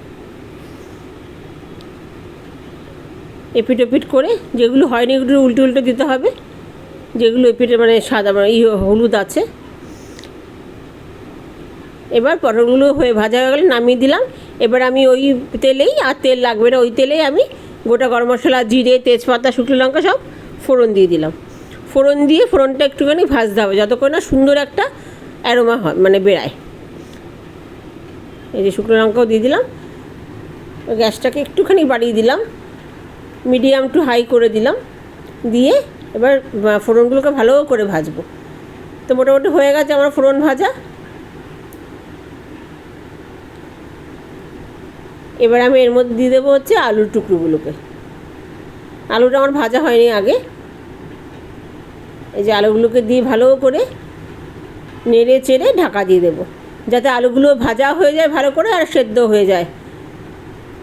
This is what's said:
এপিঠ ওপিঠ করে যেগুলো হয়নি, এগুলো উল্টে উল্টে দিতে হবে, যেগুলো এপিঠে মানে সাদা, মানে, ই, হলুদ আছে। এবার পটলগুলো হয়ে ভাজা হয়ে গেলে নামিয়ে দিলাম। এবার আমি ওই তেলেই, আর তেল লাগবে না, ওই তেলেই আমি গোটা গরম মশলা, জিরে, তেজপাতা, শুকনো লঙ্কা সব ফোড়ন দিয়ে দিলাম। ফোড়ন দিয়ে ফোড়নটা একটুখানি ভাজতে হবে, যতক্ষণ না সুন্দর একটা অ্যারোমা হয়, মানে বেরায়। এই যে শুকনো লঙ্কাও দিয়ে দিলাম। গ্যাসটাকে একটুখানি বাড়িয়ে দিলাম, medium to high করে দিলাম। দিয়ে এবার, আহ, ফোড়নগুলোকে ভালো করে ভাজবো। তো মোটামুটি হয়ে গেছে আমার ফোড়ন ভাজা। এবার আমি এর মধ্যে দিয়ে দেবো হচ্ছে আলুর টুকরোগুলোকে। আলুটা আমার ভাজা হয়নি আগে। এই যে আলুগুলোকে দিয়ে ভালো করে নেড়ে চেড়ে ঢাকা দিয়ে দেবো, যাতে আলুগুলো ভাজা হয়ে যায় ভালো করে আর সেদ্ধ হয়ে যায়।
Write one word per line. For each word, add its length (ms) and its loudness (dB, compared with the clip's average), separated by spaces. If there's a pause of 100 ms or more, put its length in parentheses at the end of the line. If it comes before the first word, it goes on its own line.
(3500)
এপিঠ 260 0
ওপিঠ 300 0
করে 260 0 (180)
যেগুলো 320 2
হয়নি, 280 0
এগুলো 260 2
উল্টে 220 2
উল্টে 180 2
দিতে 240 -2
হবে, 260 -2 (840)
যেগুলো 320 4
এপিঠে 280 2
মানে 240 4
সাদা, 320 0
মানে, 180 2
ই, 140 4
হলুদ 500 2
আছে। 320 -2 (2750)
এবার 320 2
পটলগুলো 500 4
হয়ে 200 2
ভাজা 280 0
হয়ে 100 2
গেলে 120 2
নামিয়ে 360 4
দিলাম। 240 2 (380)
এবার 220 2
আমি 240 2
ওই 340 2 (200)
তেলেই, 400 2
আর 220 0
তেল 160 2
লাগবে 320 2
না, 80 2
ওই 120 2
তেলেই 300 0
আমি 220 2 (460)
গোটা 200 2
গরম 240 0
মশলা, 320 2
জিরে, 340 4
তেজপাতা, 540 2
শুকনো 240 0
লঙ্কা 260 2
সব 160 2 (480)
ফোড়ন 260 4
দিয়ে 140 4
দিলাম। 260 0 (600)
ফোড়ন 340 4
দিয়ে 200 4
ফোড়নটা 380 2
একটুখানি 400 0
ভাজতে 360 0
হবে, 160 0
যতক্ষণ 340 2
না 100 -2
সুন্দর 360 2
একটা 280 -2 (580)
অ্যারোমা 340 2
হয়, 180 -2
মানে 240 4
বেরায়। 320 0 (2000)
এই 120 -4
যে 60 0
শুকনো 260 0
লঙ্কাও 280 2
দিয়ে 160 0
দিলাম। 220 0 (1300)
গ্যাসটাকে 440 -2
একটুখানি 440 2
বাড়িয়ে 280 0
দিলাম, 280 2 (1080)
medium 360 2 (100)
to 60 2
high 240 2
করে 240 2
দিলাম। 280 0 (680)
দিয়ে 360 2 (320)
এবার, 260 2 (140)
আহ, 240 0
ফোড়নগুলোকে 520 2
ভালো 340 4
করে 200 0
ভাজবো। 380 -4 (840)
তো 60 2
মোটামুটি 340 2
হয়ে 240 2
গেছে 200 0
আমার 180 2
ফোড়ন 300 2
ভাজা। 320 0 (4000)
এবার 220 2
আমি 200 4
এর 100 4
মধ্যে 240 0
দিয়ে 160 0
দেবো 200 2
হচ্ছে 260 2
আলুর 360 0
টুকরোগুলোকে। 600 -2 (1400)
আলুটা 300 2
আমার 120 2
ভাজা 300 0
হয়নি 300 4
আগে। 280 0 (2000)
এই 100 -4
যে 80 0
আলুগুলোকে 500 2
দিয়ে 200 2
ভালো 340 4
করে 280 0 (1200)
নেড়ে 340 4
চেড়ে 360 2
ঢাকা 280 0
দিয়ে 160 4
দেবো, 240 0 (440)
যাতে 200 0
আলুগুলো 460 2
ভাজা 380 0
হয়ে 200 2
যায় 160 2
ভালো 220 0
করে 200 0
আর 160 0
সেদ্ধ 320 0
হয়ে 280 2
যায়। 180 2 (1200)